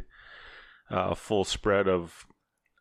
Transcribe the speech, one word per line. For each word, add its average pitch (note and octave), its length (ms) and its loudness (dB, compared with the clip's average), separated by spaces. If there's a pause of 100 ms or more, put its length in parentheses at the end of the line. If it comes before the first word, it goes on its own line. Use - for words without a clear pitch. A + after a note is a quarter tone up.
(880)
uh, F#2 240 -2
full G2 300 -2
spread G2 440 2
of, F2 380 -2 (560)